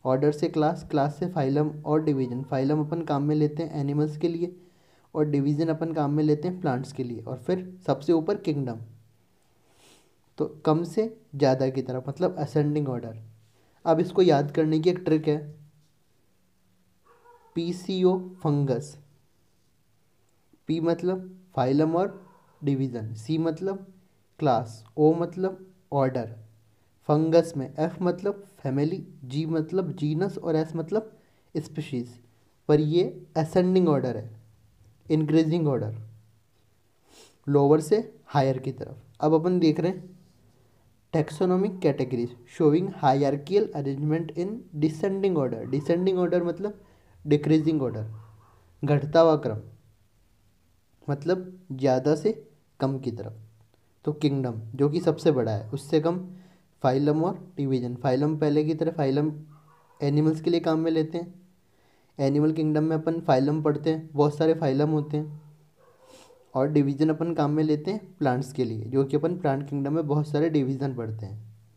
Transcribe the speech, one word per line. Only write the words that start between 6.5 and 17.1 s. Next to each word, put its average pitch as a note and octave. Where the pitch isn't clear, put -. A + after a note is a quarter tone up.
plants B2
के C3
लिए, A#2+
और B2
फिर F#3
सबसे D3
ऊपर E3
kingdom। C#3
तो D#3
कम D#3
से A3
ज़्यादा C3
की C3
तरफ, B2+
मतलब F3+
ascending D3
order। A#2
अब D#3+
इसको F3+
याद D3
करने D#3
की E3
एक F3+
trick D#3
है, D3+